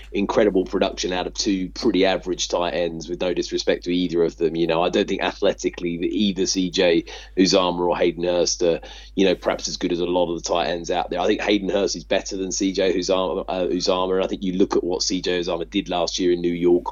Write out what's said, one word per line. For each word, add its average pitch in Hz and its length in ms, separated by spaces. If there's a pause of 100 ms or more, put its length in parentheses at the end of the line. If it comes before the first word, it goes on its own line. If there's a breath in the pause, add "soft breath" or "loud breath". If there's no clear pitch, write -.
(120 loud breath)
incredible 95 540
production 92 480
out 90 120
of 80 60
two 92 380
pretty 92 340
average 90 440
tight 87 240
ends, 82 360
with 87 140
no 90 100
disrespect 87 520
to 87 60
either 87 320
of 82 140
them. 82 180
You 82 120
know, 82 160
I 90 80
don't 98 180
think 98 140
athletically 90 760
that 82 160
either 95 320
C 92 240
J 85 380 (320 loud breath)
Uzomah 90 420
or 85 160
Hayden 85 280
Hurst 87 400
are, 82 160 (340 loud breath)
you 95 100
know, 90 100
perhaps - 320
as 82 120
good 90 140
as 85 80
a 90 40
lot 90 260
of 85 120
the - 40
tight 85 200
ends 85 240
out 87 180
there. 87 120
I 90 60
think 107 140
Hayden 98 300
Hurst 95 260
is 82 80
better 98 320
than 95 160
C 95 220
J 95 200
Uzomah, 92 540
uh, 92 200
Uzomah, 92 480
and 95 80
I - 20
think 98 160
you 92 100
look 92 240
at - 80
what 87 180
C - 200
J 90 180
Uzomah 85 300
did 95 180
last 87 300
year 90 140
in 87 100
New 87 100
York, 87 400